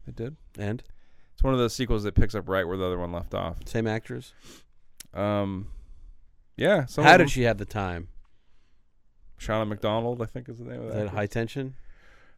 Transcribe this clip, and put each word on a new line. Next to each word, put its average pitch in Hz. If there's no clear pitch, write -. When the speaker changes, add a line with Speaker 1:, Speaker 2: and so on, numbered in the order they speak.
Speaker 1:
They -
did. 120
Speaker 2:
And? 104
Speaker 1:
It's -
one 135
of 127
those 117
sequels 113
that 101
picks 110
up 90
right 95
where 90
the 92
other 90
one 87
left 85
off. 90
Speaker 2:
Same 113
actors? 123
Speaker 1:
Um, 101
yeah. 170
Some 147
Speaker 2:
How 151
Speaker 1:
of 180
Speaker 2:
did 175
Speaker 1:
them. 143
Speaker 2:
she 127
have 113
the 101
time? 90
Speaker 1:
Shauna 110
McDonald, 113
I 113
think, 120
is 117
the 120
name 123
of 117
Speaker 2:
Is 110
Speaker 1:
that -
Speaker 2:
that 107
Speaker 1:
actress. 95
Speaker 2:
High 104
Tension? 131